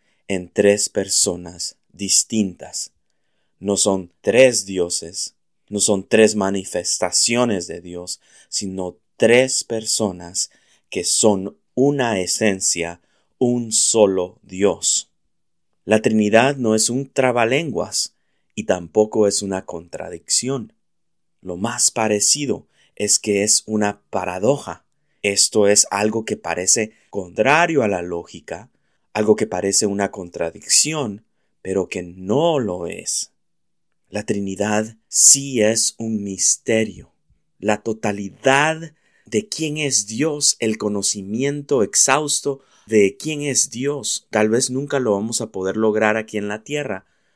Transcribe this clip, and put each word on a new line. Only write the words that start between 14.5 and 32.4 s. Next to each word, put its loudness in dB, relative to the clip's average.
La 2
Trinidad 4
no 2
es 2
un -4
trabalenguas 0
y -8
tampoco 2
es -2
una -6
contradicción. -6
Lo -8
más -2
parecido 0
es 0
que 0
es 0
una -2
paradoja. -2
Esto 2
es 4
algo -2
que -4
parece -2
contrario 2
a 2
la -2
lógica, -10
algo 4
que -2
parece 0
una -2
contradicción, -4
pero -2
que -8
no 0